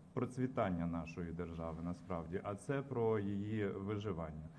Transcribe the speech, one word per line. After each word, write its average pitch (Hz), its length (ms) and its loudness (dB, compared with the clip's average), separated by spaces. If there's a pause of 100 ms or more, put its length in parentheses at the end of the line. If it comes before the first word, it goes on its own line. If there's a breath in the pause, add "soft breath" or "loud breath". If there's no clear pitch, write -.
(140)
процвітання 117 720 2
нашої 85 460 -2
держави 82 520 -4
насправді, 87 600 -2
а 101 120 -2
це 139 260 0
про 113 380 4
її 101 480 2
виживання. 92 920 -2